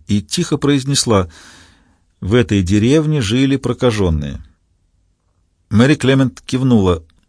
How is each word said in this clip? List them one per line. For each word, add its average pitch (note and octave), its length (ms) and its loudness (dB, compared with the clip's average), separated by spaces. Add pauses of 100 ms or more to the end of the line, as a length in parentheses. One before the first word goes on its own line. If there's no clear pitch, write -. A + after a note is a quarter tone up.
и G#2 140 -2
тихо - 340 -4
произнесла: C3+ 760 0 (920)
"В F#2+ 140 -2
этой G#2 280 2
деревне C3+ 580 0
жили C3 360 0
прокажённые". G2+ 840 -2 (1300)
Мэри C3 260 4
Клемент C3+ 460 0
кивнула. G#2+ 600 0 (260)